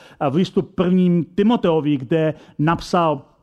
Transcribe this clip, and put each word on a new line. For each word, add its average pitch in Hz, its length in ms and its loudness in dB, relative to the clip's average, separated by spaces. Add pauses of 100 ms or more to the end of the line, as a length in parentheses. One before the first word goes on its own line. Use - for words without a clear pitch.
(200)
eh, 151 100 -2
v 127 60 -4
listu 185 260 0
prvním 180 640 0 (100)
Timoteovi, 165 600 0
kde 156 360 -2 (260)
napsal 160 600 0 (220)